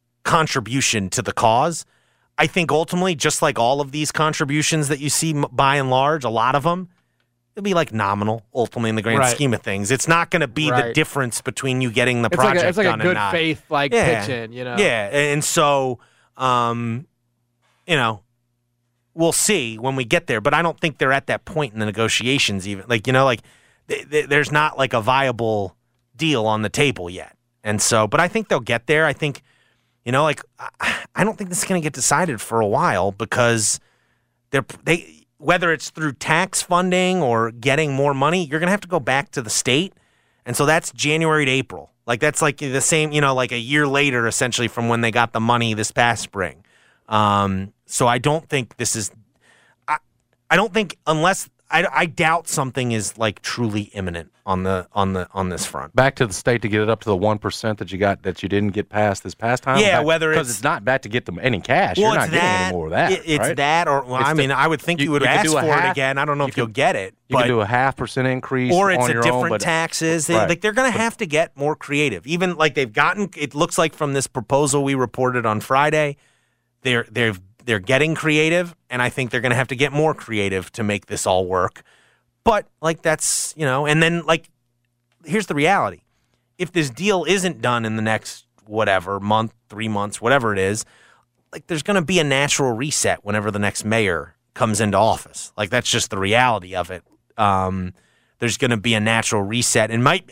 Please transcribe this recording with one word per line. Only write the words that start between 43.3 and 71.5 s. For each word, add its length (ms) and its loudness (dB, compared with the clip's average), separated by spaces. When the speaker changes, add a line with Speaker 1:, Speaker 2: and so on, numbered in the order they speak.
Speaker 1:
like, 160 0
a 80 -4
year 280 0
later, 400 2
essentially, 420 0
from 180 -2
when 140 2
they 100 0
got 220 2
the 80 -2
money 320 2
this 180 -4
past 320 0
spring. 400 -8
Um, 640 0
so 220 -2
I 120 2
don't 280 -2
think 300 -6
this 180 -4
is, 160 -6
I, 100 -2
I 60 4
don't 180 2
think 240 -4
unless, 420 2
I, 200 2
I 140 0
doubt 420 0
something 440 -2
is, 260 -4
like, 240 -2
truly 420 -4
imminent 380 -8
on 180 0
the, 300 -2
on 200 0
the, 180 -4
on 180 -2
this 160 -6
front. 300 -10
Speaker 3:
Back 200 4
to 100 0
the 80 -4
state 300 -2
to 40 -2
get 140 0
it 80 0
up 120 0
to 80 -4
the 60 4
one 220 2
percent 400 -4
that 140 -10
you 80 -6
got, 240 0
that 180 -6
you 80 -4
didn't 240 0
get 160 -4
past 340 0
this 120 -12
past 280 -2
time? 160 2
Speaker 1:
Yeah, 200 4
Speaker 3:
Back, 60 0
Speaker 1:
whether 280 2
Speaker 3:
'cause 160 0
Speaker 1:
it's 80 -6
Speaker 3:
it's 60 -6
not 200 -2
back 200 0
to 60 -12
get 160 -2
them 140 -8
any 220 0
cash. 360 0
Speaker 1:
Well, 160 4
Speaker 3:
You're 20 2
Speaker 1:
it's 160 0
Speaker 3:
not 0 -
getting 180 2
Speaker 1:
that, 160 2
Speaker 3:
any 80 -2
more 120 -4
of 60 -8
that, 200 0
Speaker 1:
it, 140 -2
it's 140 0
Speaker 3:
right? 180 0
Speaker 1:
that, 300 2
or, 160 2
well, 160 -4
Speaker 3:
It's 100 2
Speaker 1:
I 40 2
Speaker 3:
the, 60 2
Speaker 1:
mean, 120 2
I 160 2
would 140 -2
think 180 -2
you, 60 0
Speaker 3:
you, 60 0
Speaker 1:
would 100 2
Speaker 3:
you 60 2
could 100 4
Speaker 1:
ask 120 2
Speaker 3:
do 80 2
a 40 2
Speaker 1:
for 60 0
Speaker 3:
half, 180 2
Speaker 1:
it 60 0
again. 260 -2
I 80 0
don't 140 -2
know 60 0
Speaker 3:
you 40 -2
Speaker 1:
if 80 -8
you'll 100 0
Speaker 3:
could, 60 -12
Speaker 1:
get 220 0
it, 200 -8
Speaker 3:
you 100 0
could 60 4
Speaker 1:
but, 40 4
Speaker 3:
do 140 2
a 60 0
half 280 2
percent 320 -2
increase 460 0
Speaker 1:
or 180 4
it's 120 2
Speaker 3:
on 60 0
Speaker 1:
a 40 0
Speaker 3:
your 80 0
Speaker 1:
different 240 2
Speaker 3:
own, 40 0
but 120 0
Speaker 1:
taxes. 640 0
They, 100 2
Speaker 3:
Right. 140 4
Speaker 1:
like, 120 -2
they're 120 0
gonna 180 2
have 260 -2
to 100 -4
get 300 0